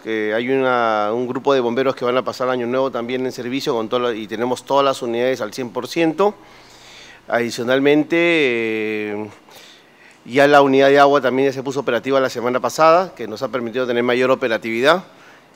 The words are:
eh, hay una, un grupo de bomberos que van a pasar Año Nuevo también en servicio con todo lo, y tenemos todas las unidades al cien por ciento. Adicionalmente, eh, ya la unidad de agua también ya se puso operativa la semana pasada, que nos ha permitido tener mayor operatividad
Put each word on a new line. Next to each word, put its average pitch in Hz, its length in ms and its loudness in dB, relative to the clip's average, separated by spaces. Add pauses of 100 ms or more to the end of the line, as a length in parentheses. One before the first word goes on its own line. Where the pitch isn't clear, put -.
eh, 110 300 -4
hay 123 140 -2
una, 120 640 0
un 123 140 -4
grupo 131 260 -2
de 135 60 2
bomberos 120 360 0
que - 80 -8
van 123 140 0
a 127 60 0
pasar 123 260 -4
Año 127 160 -4
Nuevo 131 240 -2
también 123 380 -6
en 123 40 -6
servicio 131 440 -4
con 110 140 -4
todo 123 100 -2
lo, 120 120 -2
y 110 140 -8
tenemos 117 380 -4
todas 139 200 2
las 135 200 -2
unidades 120 380 -2
al 107 120 -8
cien 127 160 -10
por 117 180 -8
ciento. 170 460 0 (960)
Adicionalmente, 135 880 2
eh, 110 1120 -2 (960)
ya 135 220 4
la 143 160 8
unidad 139 260 6
de 139 80 6
agua 143 240 6
también 131 280 0
ya 127 40 -2
se 135 80 -8
puso 135 200 -6
operativa 127 380 0
la 131 120 0
semana 123 280 -2
pasada, 160 540 2
que 113 140 -10
nos 107 160 -8
ha 107 60 -4
permitido 120 360 -4
tener 120 160 0
mayor 123 300 2
operatividad 120 720 0 (520)